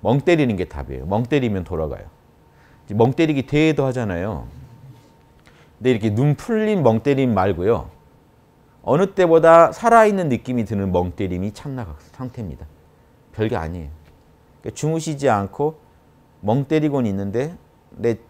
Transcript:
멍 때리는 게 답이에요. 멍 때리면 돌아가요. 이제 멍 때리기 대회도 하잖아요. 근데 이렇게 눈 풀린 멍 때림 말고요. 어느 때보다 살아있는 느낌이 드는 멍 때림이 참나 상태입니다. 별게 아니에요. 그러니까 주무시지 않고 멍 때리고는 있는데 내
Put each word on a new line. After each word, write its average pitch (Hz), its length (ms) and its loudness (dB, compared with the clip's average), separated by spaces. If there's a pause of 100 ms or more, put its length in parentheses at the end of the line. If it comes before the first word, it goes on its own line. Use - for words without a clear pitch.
멍 120 160 2
때리는 147 360 2
게 87 100 -4
답이에요. 65 400 -10
멍 101 160 -2
때리면 120 420 -2
돌아가요. 78 400 -6 (800)
이제 101 100 -12
멍 117 200 4
때리기 156 320 2
대회도 151 400 2
하잖아요. 98 600 -4 (1300)
근데 123 140 2
이렇게 107 220 0
눈 139 200 2
풀린 214 480 -2
멍 113 200 4
때림 135 300 2
말고요. 95 560 0 (960)
어느 180 320 0
때보다 165 580 6
살아있는 214 560 4
느낌이 120 380 -2
드는 98 260 -4
멍 90 200 0
때림이 92 420 -4
참나 120 420 -12 (160)
상태입니다. 110 540 -12 (680)
별게 110 240 -2
아니에요. 80 320 -8 (720)
그러니까 - 160 -12
주무시지 156 540 -2
않고 113 480 -2 (640)
멍 123 240 0
때리고는 147 420 0
있는데 101 480 -4 (320)
내 113 300 -2 (120)